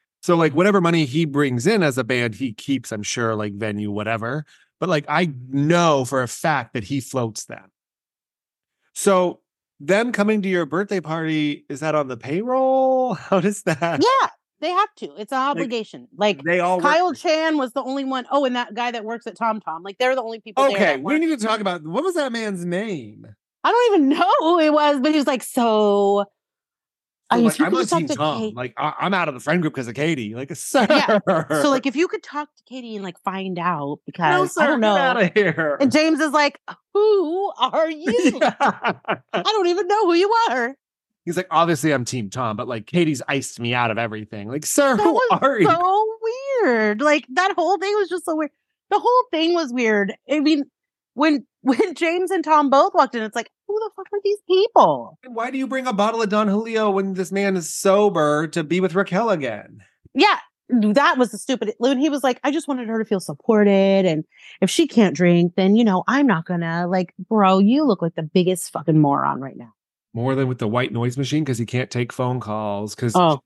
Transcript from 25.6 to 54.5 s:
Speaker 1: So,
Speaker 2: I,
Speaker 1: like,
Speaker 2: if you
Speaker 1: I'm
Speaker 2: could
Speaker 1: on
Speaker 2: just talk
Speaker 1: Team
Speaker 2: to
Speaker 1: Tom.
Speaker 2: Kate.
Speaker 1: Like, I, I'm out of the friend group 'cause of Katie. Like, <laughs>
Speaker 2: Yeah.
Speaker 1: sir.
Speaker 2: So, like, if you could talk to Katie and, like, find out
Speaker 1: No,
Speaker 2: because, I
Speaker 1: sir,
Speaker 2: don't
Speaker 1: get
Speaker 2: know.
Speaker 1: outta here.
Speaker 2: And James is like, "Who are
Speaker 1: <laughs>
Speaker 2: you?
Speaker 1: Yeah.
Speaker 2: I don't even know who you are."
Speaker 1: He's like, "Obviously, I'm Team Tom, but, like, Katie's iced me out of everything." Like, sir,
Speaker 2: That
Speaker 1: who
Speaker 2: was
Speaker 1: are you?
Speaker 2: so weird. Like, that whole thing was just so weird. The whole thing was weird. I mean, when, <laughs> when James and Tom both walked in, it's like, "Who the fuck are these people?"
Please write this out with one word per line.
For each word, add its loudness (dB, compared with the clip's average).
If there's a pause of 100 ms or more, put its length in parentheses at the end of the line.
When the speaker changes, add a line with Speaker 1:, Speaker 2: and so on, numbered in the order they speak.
Speaker 1:
So, 4
Speaker 2:
I, 4
Speaker 1:
like, 4
Speaker 2:
if -2
you 2
Speaker 1:
I'm 0
Speaker 2:
could 2
Speaker 1:
on 2
Speaker 2:
just -4
talk 2
Speaker 1:
Team -4
Speaker 2:
to -6
Speaker 1:
Tom. -2
Speaker 2:
Kate. -6
Speaker 1:
Like, -10
I, -4
I'm -2
out 0
of -4
the -16
friend 0
group -2
'cause -6
of -10
Katie. -4
Like, -10
<laughs> -8 (160)
Speaker 2:
Yeah. 4
Speaker 1:
sir. 0 (140)
Speaker 2:
So, 2
like, 0
if -2
you 0
could -10
talk -10
to -20
Katie -12
and, -10
like, -12
find -6
out -4
Speaker 1:
No, -20
Speaker 2:
because, 0
I 2
Speaker 1:
sir, 4
Speaker 2:
don't 0
Speaker 1:
get 2
Speaker 2:
know. 4
Speaker 1:
outta 2
here. 0
Speaker 2:
And 2
James 2
is -2
like, 0 (340)
"Who 2
are 0
Speaker 1:
<laughs> -
Speaker 2:
you? 0
Speaker 1:
Yeah. 2
Speaker 2:
I -4
don't 0
even 0
know 2
who 2
you 2 (200)
are." -4 (500)
Speaker 1:
He's -6
like, -4
"Obviously, 2
I'm 0
Team -6
Tom, -4
but, -8
like, -8
Katie's 0
iced -4
me -2
out 2
of -4
everything." -8
Like, -8
sir, 2
Speaker 2:
That 2
Speaker 1:
who 4
Speaker 2:
was 2
Speaker 1:
are 2
you? 6
Speaker 2:
so 2 (440)
weird. 0
Like, 2
that 0
whole 2
thing -2
was 0
just -8
so -4
weird. -4 (400)
The 2
whole 4
thing 0
was -2
weird. 0 (160)
I 0
mean, 2 (500)
when, 0
<laughs> -20
when 0
James -2
and -2
Tom 2
both 4
walked 2
in, -4
it's -8
like, -6 (180)
"Who -6
the -6
fuck -14
are -4
these -2 (100)
people?" 2